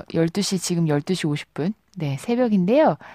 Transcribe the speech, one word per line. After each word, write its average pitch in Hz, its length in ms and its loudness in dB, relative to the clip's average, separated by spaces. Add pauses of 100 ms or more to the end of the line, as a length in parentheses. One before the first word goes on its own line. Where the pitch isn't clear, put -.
(140)
열두 165 280 0
시, 190 180 -2
지금 170 300 0
열두 147 240 0
시 175 140 -2
오십 147 260 -6
분, 170 200 -2 (220)
네, 143 240 -4
새벽인데요. 233 760 2 (180)